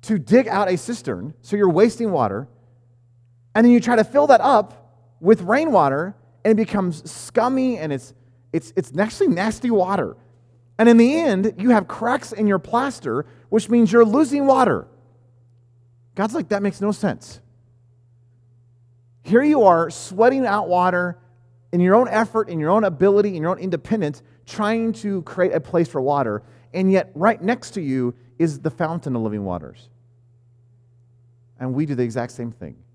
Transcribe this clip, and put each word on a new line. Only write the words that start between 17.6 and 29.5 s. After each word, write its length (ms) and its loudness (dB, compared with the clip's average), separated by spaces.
Here 200 2
you 220 2
are 260 4
sweating 560 0
out 220 -2
water 500 0
in 80 -2
your 160 4
own 140 4
effort, 400 -2
in 100 -6
your 120 0
own 120 2
ability, 540 2
in 40 -6
your 100 -2
own 80 -6
independence, 600 -4
trying 480 -4
to 280 -8
create 320 -2
a 80 -2
place 260 -2
for 140 -6
water, 420 -2
and 180 0
yet 240 0
right 260 0
next 340 -6
to 60 -6
you 340 -4
is 220 -2
the 100 -6
fountain 460 -6
of 60 -4
living 240 -6
waters. 440 -10